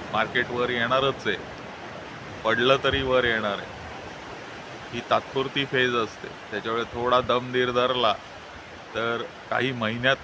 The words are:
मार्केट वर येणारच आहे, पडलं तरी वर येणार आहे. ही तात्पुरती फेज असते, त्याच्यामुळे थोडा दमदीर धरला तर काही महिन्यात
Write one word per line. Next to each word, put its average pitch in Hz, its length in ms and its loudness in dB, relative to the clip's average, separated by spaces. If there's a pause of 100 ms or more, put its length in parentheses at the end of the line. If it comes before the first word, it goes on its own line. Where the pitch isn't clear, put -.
(140)
मार्केट 113 360 2
वर 120 200 0
येणारच 127 580 2
आहे, 98 100 2 (1040)
पडलं 120 420 6
तरी 139 180 2
वर 127 220 4
येणार 110 340 2
आहे. 90 160 -10 (1200)
ही 120 160 -4
तात्पुरती 135 560 2
फेज 127 300 4
असते, 113 320 -2 (240)
त्याच्यामुळे 113 320 -2
थोडा 123 380 2
दमदीर 123 500 2
धरला 123 440 4 (800)
तर 117 260 0 (280)
काही 120 220 2
महिन्यात 120 520 2